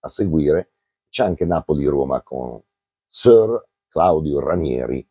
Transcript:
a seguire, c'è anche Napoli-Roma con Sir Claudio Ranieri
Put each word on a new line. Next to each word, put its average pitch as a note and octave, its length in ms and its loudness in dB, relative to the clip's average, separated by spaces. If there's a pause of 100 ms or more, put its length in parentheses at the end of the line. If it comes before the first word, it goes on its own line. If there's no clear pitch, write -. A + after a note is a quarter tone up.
a C#2+ 80 -14
seguire, D#2+ 640 0 (360)
c'è - 140 -4
anche F2+ 220 -2
Napoli-Roma C#2+ 760 -2
con B1 400 -12 (460)
Sir A2+ 640 4 (180)
Claudio D#2 540 0
Ranieri C2 680 -4